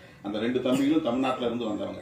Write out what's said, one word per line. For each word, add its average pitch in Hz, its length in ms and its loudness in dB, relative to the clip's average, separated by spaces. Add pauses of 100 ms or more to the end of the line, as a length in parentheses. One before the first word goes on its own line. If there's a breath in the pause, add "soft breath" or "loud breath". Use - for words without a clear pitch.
(220 soft breath)
அந்த 104 160 -6
ரெண்டு 123 200 0
தம்பிகளும் 139 440 2
தமிழ்நாட்டுல 123 440 0
இருந்து 117 180 -2
வந்தவங்க. 98 380 -6